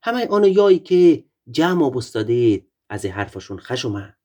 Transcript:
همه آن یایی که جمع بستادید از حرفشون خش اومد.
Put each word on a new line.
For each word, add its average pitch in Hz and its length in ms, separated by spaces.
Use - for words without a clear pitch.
همه 233 240
آن 208 160
یایی 196 360
که 175 500
جمع 165 380
بستادید 117 800
از 104 160
حرفشون 98 540
خش 127 260
اومد. 101 400